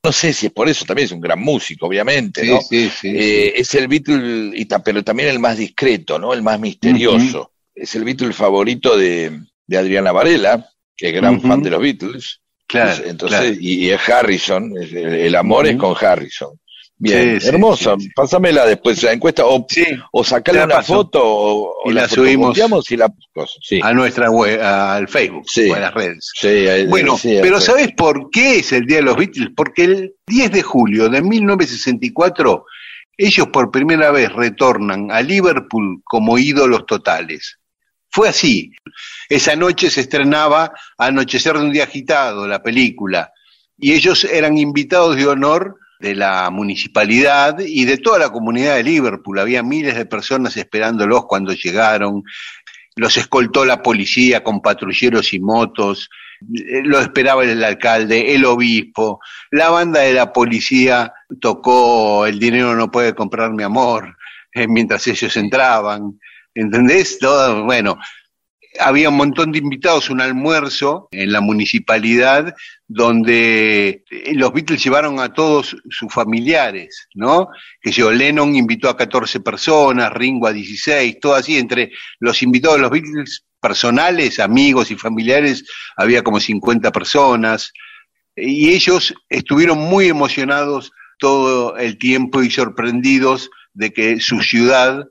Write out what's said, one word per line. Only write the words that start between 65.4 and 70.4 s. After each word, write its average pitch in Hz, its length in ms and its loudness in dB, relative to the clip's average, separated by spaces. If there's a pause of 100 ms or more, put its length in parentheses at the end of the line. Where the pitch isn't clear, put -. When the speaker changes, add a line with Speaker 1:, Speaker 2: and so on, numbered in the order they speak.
Speaker 2:
¿Entendés? 123 640 2
Todo, 135 440 2
bueno, 110 340 -2 (840)
había 143 300 2
un 143 80 2
montón 147 360 0
de 156 60 -2
invitados, 143 500 -2
un 131 120 -2
almuerzo 143 920 -2